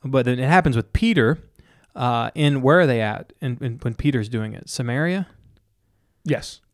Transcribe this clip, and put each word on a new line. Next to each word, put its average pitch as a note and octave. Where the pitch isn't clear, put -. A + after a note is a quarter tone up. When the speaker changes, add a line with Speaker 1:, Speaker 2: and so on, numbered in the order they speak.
Speaker 1:
but C3
then B2
it C3
happens D#3+
with A2+
Peter, D#3+
uh, A#2+
in, C#3+
where D3
are E3+
they A#2+
at G#2+
in, B2
in, B2
when A#2
Peter's B2
doing A2
it? -
Samaria? D#3
Speaker 2:
Yes. -